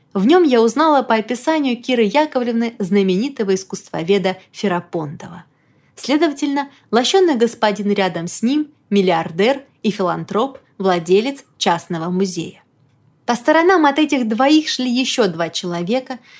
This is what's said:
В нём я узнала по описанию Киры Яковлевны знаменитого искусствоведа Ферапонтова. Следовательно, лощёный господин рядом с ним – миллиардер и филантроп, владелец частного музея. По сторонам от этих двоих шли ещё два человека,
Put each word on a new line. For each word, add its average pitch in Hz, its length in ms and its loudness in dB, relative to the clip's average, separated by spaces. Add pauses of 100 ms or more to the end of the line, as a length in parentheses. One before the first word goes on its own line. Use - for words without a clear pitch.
(180)
В 190 80 2
нём 349 160 6
я 247 220 4
узнала 277 400 2
по 233 100 -2
описанию 240 680 -2
Киры 240 220 0
Яковлевны 233 800 0
знаменитого 196 760 0
искусствоведа 185 840 -2 (140)
Ферапонтова. 175 920 -6 (520)
Следовательно, 285 720 -2 (200)
лощёный 285 460 2
господин 214 560 0
рядом 180 360 -2
с - 140 -10
ним – 294 300 0 (180)
миллиардер 185 720 2 (220)
и 220 80 0
филантроп, 185 680 -4 (220)
владелец 190 640 0 (160)
частного 170 500 -2
музея. 180 540 -4 (640)
По 233 80 0
сторонам 330 500 4
от 285 140 2
этих 285 280 0
двоих 277 420 2
шли 254 200 -4
ещё 247 380 0
два 165 220 -4
человека, 190 680 -4 (220)